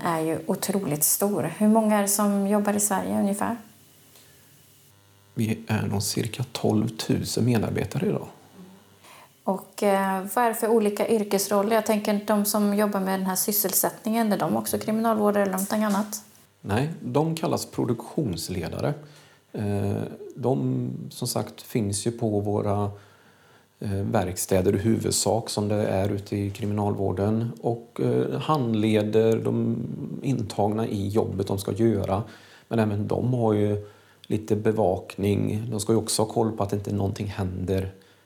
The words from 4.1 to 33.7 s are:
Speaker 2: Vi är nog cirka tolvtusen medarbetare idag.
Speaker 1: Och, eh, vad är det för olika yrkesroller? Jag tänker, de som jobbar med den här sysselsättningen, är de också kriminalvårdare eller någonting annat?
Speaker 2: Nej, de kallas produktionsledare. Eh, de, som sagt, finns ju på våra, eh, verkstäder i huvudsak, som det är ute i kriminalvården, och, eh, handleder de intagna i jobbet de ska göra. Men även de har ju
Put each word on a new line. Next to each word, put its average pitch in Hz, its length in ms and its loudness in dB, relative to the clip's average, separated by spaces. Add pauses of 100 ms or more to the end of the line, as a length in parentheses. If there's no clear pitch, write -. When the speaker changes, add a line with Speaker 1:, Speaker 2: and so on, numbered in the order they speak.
Speaker 2:
Vi 110 320 0
är 107 200 0
nog 101 160 0
cirka 113 500 -4
tolvtusen - 920 0
medarbetare 123 640 0
idag. - 200 -2 (1200)
Speaker 1:
Och, - 360 -4
eh, 196 420 2 (100)
vad 247 100 4
är 233 40 4
det 226 60 0
för 220 140 -2
olika 208 400 2
yrkesroller? 208 680 2
Jag 214 100 2
tänker, 208 400 2
de 208 180 4
som 202 300 2
jobbar 202 260 2
med 190 200 0
den 185 60 -2
här 185 100 0
sysselsättningen, 208 960 0
är 180 60 2
de 170 180 0
också 214 220 -2
kriminalvårdare 214 640 2
eller 190 100 0
någonting 202 320 0
annat? 208 380 0 (380)
Speaker 2:
Nej, 117 300 0 (120)
de 147 320 0
kallas - 320 -2
produktionsledare. 117 1300 -2 (580)
Eh, 101 420 -2 (420)
de, 127 540 0 (200)
som - 180 -6
sagt, - 340 -6
finns 101 440 -4
ju 117 40 0
på 110 300 -2
våra, 104 500 0 (880)
eh, 104 100 -4
verkstäder 98 840 0
i 92 40 0
huvudsak, 101 720 0
som 104 180 -2
det 104 180 0
är 101 220 0
ute 101 280 -4
i 101 140 -2
kriminalvården, 104 1120 0
och, - 420 -4
eh, 127 380 2
handleder 110 1000 2
de 117 380 0 (460)
intagna 110 640 0
i 101 220 -2
jobbet 98 380 0
de 98 120 0
ska 104 140 -4
göra. 101 500 2 (460)
Men 117 100 0
även 104 300 2
de 120 260 0
har 113 180 2
ju 104 360 2 (340)